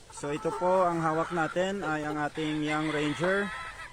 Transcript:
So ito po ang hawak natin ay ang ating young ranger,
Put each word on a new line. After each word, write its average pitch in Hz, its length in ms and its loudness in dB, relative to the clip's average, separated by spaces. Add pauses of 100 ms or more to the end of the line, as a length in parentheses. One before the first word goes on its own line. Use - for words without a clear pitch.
(140)
So 143 160 -6
ito 151 240 -2
po 185 320 4
ang 170 160 2
hawak 165 320 2
natin 180 480 0
ay 151 240 -2
ang 151 160 -2
ating 151 400 -2
young 151 320 0
ranger, 160 560 0 (420)